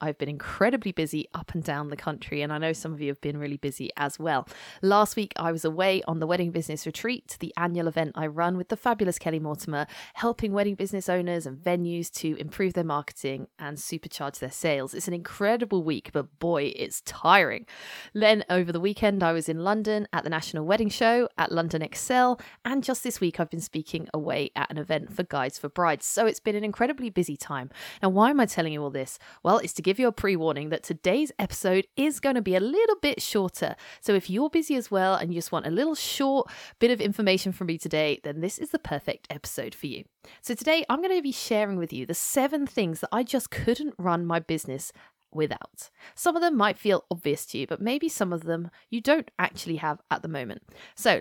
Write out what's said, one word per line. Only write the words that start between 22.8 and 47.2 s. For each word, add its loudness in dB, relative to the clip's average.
just -2
this -6
week, 2
I've -2
been -6
speaking -6
away -2
at -4
an -6
event -4
for -2
Guides -2
for -6
Brides. 0
So 2
it's 2
been 0
an -2
incredibly 0
busy -2
time. -8
Now, 4
why 6
am 4
I 6
telling 0
you -4
all -4
this? -6
Well, 6
it's -4
to -6
give 2
you 4
a 4
pre-warning 0
that -2
today's 0
episode 2
is 0
gonna 2
be 2
a 4
little 4
bit 0
shorter. -2
So 2
if 2
you're 2
busy 0
as -4
well 4
and 0
you -4
just -6
want -2
a -2
little 0
short 0
bit 8
of 2
information 2
from -6
me -2
today, 0
then -6
this -4
is -8
the 0
perfect -6
episode -8
for -8
you. -10
So -4
today, 2
I'm 0
gonna 2
be -2
sharing 0
with -2
you -6
the -4
seven 0
things -2
that -6
I 2
just -2
couldn't 0
run 0
my 0
business -4
without. -4
Some 2
of 0
them 4
might 4
feel 2
obvious -2